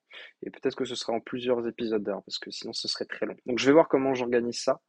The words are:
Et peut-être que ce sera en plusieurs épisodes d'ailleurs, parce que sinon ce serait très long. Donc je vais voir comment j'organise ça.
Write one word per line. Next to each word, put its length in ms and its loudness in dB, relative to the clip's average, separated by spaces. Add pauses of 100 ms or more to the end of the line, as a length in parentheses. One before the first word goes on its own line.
(420)
Et 80 -8
peut-être 260 -2
que 80 -2
ce 100 -6
sera 200 -4
en 60 -2
plusieurs 460 -2
épisodes 360 -2
d'ailleurs, 200 -4
parce 160 -10
que 120 -12
sinon 240 -10
ce 140 -6
serait 180 -4
très 180 -8
long. 120 -6 (100)
Donc 120 0
je 60 0
vais 80 8
voir 160 8
comment 240 2
j'organise 480 0
ça. 280 -2